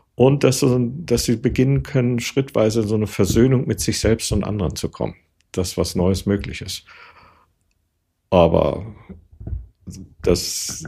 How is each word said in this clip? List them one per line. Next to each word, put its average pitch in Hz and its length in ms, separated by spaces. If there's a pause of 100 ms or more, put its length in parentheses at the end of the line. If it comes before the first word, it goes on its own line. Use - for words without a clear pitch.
(160)
Und 135 280
dass, 131 200
dass 123 600
sie 120 120
beginnen 131 460
können, 127 380
schrittweise 117 600
in 104 60
so 110 60
eine 107 140
Versöhnung 120 580
mit 110 140
sich - 180
selbst 110 320
und 104 140
anderen 98 320
zu - 120
kommen. - 280 (340)
Dass 92 260
was 87 200
Neues 92 280
möglich 101 360
ist. - 240 (1500)
Aber 85 640 (1300)
das, - 640